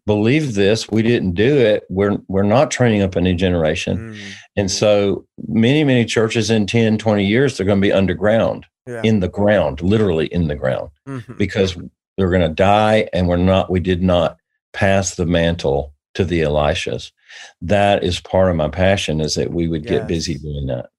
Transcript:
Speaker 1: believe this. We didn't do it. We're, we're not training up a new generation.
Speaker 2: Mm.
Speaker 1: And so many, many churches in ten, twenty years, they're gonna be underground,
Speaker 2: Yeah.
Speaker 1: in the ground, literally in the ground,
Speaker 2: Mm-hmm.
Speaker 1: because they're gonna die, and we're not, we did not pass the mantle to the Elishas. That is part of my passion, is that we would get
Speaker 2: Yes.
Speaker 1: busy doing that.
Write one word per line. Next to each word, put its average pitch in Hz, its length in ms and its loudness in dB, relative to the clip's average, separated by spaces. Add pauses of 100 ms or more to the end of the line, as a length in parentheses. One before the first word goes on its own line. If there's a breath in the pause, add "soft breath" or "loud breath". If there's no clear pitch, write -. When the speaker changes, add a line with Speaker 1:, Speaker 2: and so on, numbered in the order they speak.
Speaker 1:
believe 113 480 2
this. 101 360 2
We 110 120 0
didn't 110 320 0
do 120 240 2
it. 107 320 2
We're, 98 280 0 (100)
we're 98 160 0
not 120 260 2
training 113 320 2
up 92 140 -2
a 85 60 0
new 90 140 2
generation. 90 760 -2
Speaker 2:
Mm. 104 60 -16 (380 loud breath)
Speaker 1:
And 98 140 -2
so 104 540 0 (220)
many, 120 380 2
many 127 180 4
churches 110 480 0
in 107 160 2
ten, 110 300 2
twenty 104 280 0
years, 131 320 2
they're 95 80 -4
gonna 98 160 2
be 101 120 2
underground, 90 720 0 (200)
Speaker 2:
Yeah. 120 180 -10
Speaker 1:
in 110 180 2
the 92 80 -2
ground, 87 520 0
literally 95 460 0
in 85 200 -2
the 73 80 -4
ground, 65 340 -4 (180)
Speaker 2:
Mm-hmm. 123 300 -12
Speaker 1:
because 95 400 -2 (400)
they're 95 140 0
gonna 90 180 2
die, 104 640 2
and 90 160 0
we're 87 80 0
not, 92 340 2
we 92 80 0
did 90 240 -2
not 87 340 0 (360)
pass 98 420 0
the 90 100 -4
mantle 82 680 0 (220)
to 98 100 0
the 82 160 0
Elishas. 73 720 -2 (500 loud breath)
That 101 420 2
is 90 160 -2
part 95 300 0
of 85 80 0
my 76 100 0
passion, 85 540 0
is - 140 -4
that - 180 -2
we 85 160 -2
would 78 160 -4
get - 160 -2
Speaker 2:
Yes. - 60 -8
Speaker 1:
busy 82 300 -4
doing 71 300 -8
that. 62 200 -8 (120)